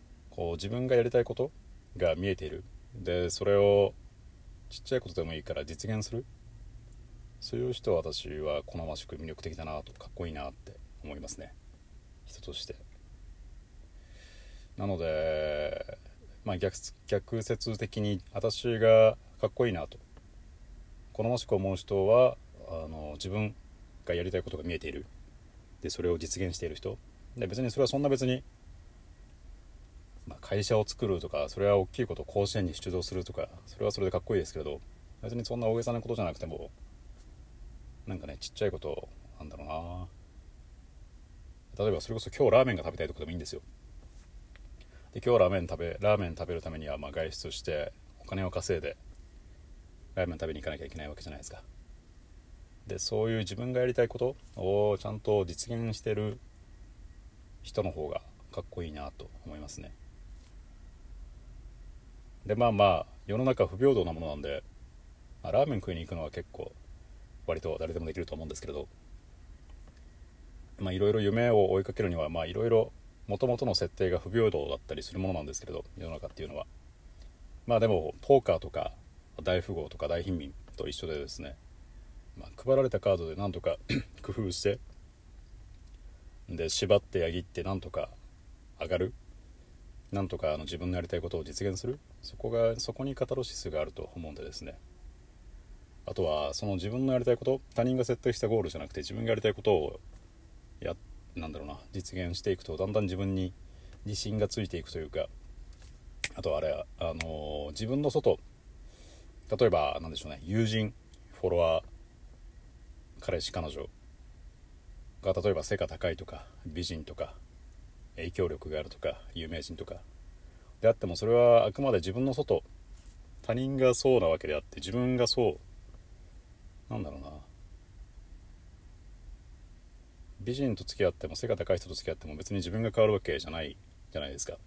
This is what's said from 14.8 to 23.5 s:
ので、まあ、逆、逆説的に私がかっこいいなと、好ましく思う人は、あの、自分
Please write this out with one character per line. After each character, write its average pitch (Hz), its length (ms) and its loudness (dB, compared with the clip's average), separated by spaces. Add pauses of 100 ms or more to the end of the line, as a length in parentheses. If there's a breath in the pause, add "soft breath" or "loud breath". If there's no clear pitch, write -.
の 98 100 0
で、 78 1000 0 (460)
ま 107 80 -2
あ、 92 60 -2
逆、 95 180 0 (320)
逆 110 340 0
説 113 340 -2
的 110 240 -4
に 104 220 0 (100)
私 113 460 0
が 110 400 12 (220)
か 110 80 4
っ - 40 -18
こ 123 140 4
い 113 40 4
い - 20 2
な 78 160 -4
と、 - 100 -16 (1160)
好 107 100 0
ま 120 120 2
し - 100 -2
く 110 100 4
思 98 160 2
う - 20 0
人 98 320 2
は、 120 300 8 (320)
あ 80 180 -6
の、 78 280 -8
自 73 140 -6
分 107 280 -2 (480)